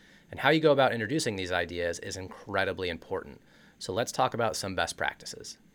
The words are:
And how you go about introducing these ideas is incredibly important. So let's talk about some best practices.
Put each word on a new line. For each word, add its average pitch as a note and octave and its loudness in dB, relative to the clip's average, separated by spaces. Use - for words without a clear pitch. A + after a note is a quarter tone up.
And - -10
how C#3 6
you D#3+ 6
go D3+ 8
about C3 6
introducing A#2 -2
these F#2 -2
ideas F2 0
is F#2+ -8
incredibly F#2+ -2
important. E2 -6
So - -6
let's A2+ -2
talk B2+ 0
about A#2 0
some F#2+ -6
best F2 -2
practices. - -6